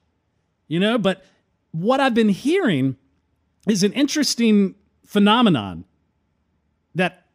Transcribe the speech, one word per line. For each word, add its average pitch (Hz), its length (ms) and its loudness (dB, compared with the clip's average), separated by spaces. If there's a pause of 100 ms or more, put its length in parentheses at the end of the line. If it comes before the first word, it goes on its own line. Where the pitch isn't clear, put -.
(680)
you 160 100 -4
know? 220 180 0
But 190 280 -2 (480)
what 208 260 -2
I've 269 160 0
been 220 140 2
hearing 196 680 -2 (680)
is 190 160 0
an 208 120 0
interesting 226 840 0 (280)
phenomenon 190 800 0 (1120)
that 175 400 -6